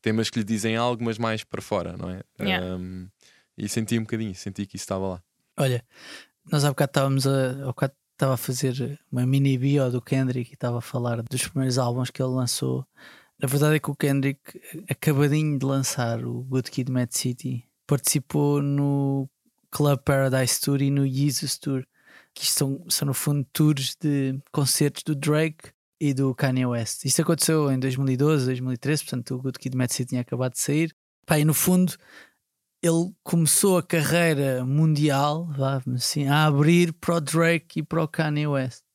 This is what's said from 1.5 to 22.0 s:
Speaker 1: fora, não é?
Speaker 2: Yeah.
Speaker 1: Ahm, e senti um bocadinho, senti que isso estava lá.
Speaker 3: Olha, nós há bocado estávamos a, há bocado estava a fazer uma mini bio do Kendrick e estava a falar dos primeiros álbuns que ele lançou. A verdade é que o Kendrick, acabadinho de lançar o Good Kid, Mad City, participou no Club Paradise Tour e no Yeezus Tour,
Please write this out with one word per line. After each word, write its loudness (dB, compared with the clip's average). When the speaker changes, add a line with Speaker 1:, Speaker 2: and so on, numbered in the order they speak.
Speaker 1:
fora, -4
não -8
é? -10
Speaker 2:
Yeah. -2
Speaker 1:
Ahm, -10
e -6
senti -2
um -4
bocadinho, -6
senti -8
que -20
isso -10
estava -4
lá. -8
Speaker 3:
Olha, -2
nós 2
há 4
bocado 0
estávamos 2
a, 2
há -8
bocado -2
estava 0
a -2
fazer -4
uma -2
mini 2
bio 2
do -2
Kendrick -2
e -20
estava -4
a -8
falar -4
dos -6
primeiros -2
álbuns 0
que -6
ele 0
lançou. -2
A -2
verdade 2
é 2
que -6
o -4
Kendrick, 0
acabadinho 2
de -2
lançar -2
o -6
Good -4
Kid, -4
Mad 0
City, -6
participou 0
no 0
Club 2
Paradise 2
Tour 0
e 2
no 2
Yeezus -2
Tour, -4